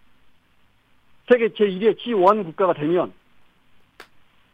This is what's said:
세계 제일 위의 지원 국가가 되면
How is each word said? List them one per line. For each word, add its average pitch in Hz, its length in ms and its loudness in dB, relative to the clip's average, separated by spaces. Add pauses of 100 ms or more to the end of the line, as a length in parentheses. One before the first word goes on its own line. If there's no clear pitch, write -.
(1300)
세계 233 260 2
제일 196 260 -2
위의 208 180 2
지원 214 460 2
국가가 170 300 -2
되면 147 400 -2 (1400)